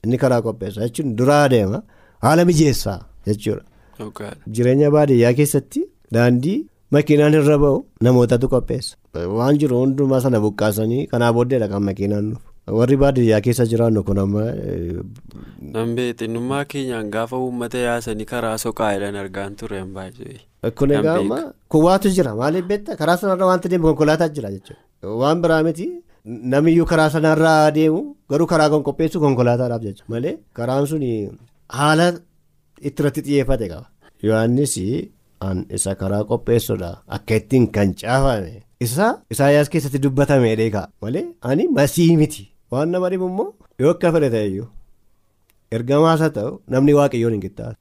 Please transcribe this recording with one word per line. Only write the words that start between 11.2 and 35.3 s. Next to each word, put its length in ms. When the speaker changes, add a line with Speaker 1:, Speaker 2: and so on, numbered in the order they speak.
Speaker 1:
booddeedha 360
kan 140
makiinaan 440
dhufu. 180
Warri 280
baadiyyaa 440
keessa 260
jiraannu 380
kun 140
amma, 240
eh, 380
Speaker 2:
Nan 300
beekte, 300
xinnummaa 400
keenyaan 460
gaafa 280
uummata 400
yaasanii 480
karaa 320
soqaa 340
jedhan 240
argaan 400
ture 220
hin 140
baay'ee. 440
Speaker 1:
Kun 180
Speaker 2:
Nan 100
Speaker 1:
egaa 160
Speaker 2:
beeka. 60
Speaker 1:
amma 180
kun 200
waatu 260
jira. 240
Maaliif 320
beektaa? 300
Karaa 200
sanarra 300
wanta 220
deemu 180
konkolaataa 420
jira 220
jechuudha. 300
Waan 280
biraa 220
miti. 240
Namiyyuu 420
karaa 240
sanarra 420
deemu 300
garuu 200
karaa 240
kan 120
qopheessu 380
konkolaataadhaaf 640
jechuudha. 260
Malee 260
karaan 360
suni 240
haala 360
itti 200
irratti 240
xiyyeeffate 460
qaba. 180
Yohaannis 540